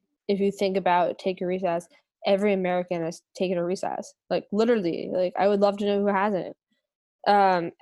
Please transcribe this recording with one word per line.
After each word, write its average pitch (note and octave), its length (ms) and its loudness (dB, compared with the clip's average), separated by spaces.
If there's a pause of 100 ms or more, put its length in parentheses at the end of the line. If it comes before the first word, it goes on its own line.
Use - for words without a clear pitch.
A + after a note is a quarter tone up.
(280)
if G3+ 120 0
you G3 120 2
think G3 260 -2
about F3+ 400 2
Take F#3 240 -4
a F3+ 60 -4
Recess, F3+ 400 -4 (380)
every G3 280 2
American F3+ 480 -2
has E3 200 -6 (140)
taken F#3 220 -2
a E3+ 60 0
recess. - 500 -6 (160)
Like, F3+ 220 -2
literally, G#3 600 0
like, F3+ 280 -2
I F#3+ 80 4
would G3+ 140 2
love G3+ 160 2
to G#3 80 -4
know G3+ 160 0
who G3+ 60 0
hasn't. G3+ 480 -2 (720)
Um, F#3+ 440 4 (100)